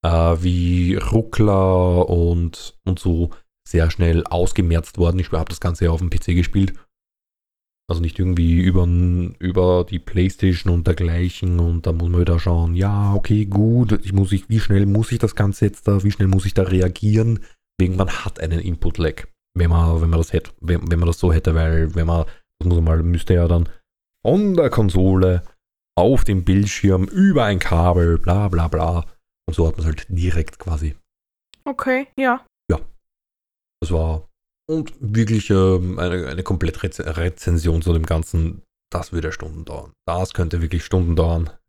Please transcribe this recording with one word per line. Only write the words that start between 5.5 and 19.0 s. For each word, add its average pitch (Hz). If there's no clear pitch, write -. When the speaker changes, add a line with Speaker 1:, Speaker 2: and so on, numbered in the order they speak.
Speaker 1:
Ganze 85
ja 82
auf 82
dem 87
P -
C 90
gespielt. 95
Also 85
nicht 82
irgendwie 85
übern-, 87
über 90
die 92
Playstation 92
und 85
dergleichen. 87
Und 85
da 85
muss 82
man 87
wieder 87
schauen, 85
ja, 101
okay, 104
gut, 107
ich 98
muss 98
ich, -
wie 110
schnell 101
muss 104
ich 120
das -
Ganze 101
jetzt -
da, 101
wie 104
schnell 95
muss 92
ich 98
da 95
reagieren? 104
Irgendwann 92
hat -
einen 82
Input-Lag, 82